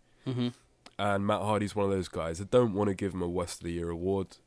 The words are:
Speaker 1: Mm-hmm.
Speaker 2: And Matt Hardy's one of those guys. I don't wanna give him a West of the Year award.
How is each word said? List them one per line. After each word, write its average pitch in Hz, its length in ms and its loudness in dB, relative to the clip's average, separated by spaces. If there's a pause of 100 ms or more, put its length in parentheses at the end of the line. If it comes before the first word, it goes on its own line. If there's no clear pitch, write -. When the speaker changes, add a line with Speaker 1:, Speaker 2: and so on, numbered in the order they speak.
(280)
Speaker 1:
Mm-hmm. 120 220 0 (500)
Speaker 2:
And 101 260 2
Matt 101 160 2
Hardy's 104 340 0
one 101 100 2
of 98 60 2
those 95 160 0
guys. 82 320 -6
I 101 60 -8
don't 120 280 4
wanna 101 200 2
give 92 200 -2
him 92 80 -4
a 87 60 0
West 87 340 -4
of - 40 -8
the 87 80 -4
Year 85 160 -4
award. 90 580 -2